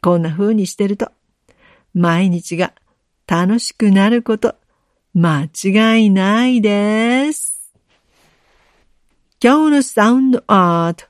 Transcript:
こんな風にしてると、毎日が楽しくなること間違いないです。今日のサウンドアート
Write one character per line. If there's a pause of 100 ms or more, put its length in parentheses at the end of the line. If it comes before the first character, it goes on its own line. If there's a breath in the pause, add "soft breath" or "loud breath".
こ
ん
な
風
に
し
て
る
と、 (800 soft breath)
毎
日
が (520)
楽
し
く
な
る
こ
と (600)
間
違
い
な
い
で
す。 (1700)
今
日
の
サ
ウ
ン
ド
ア
ー
ト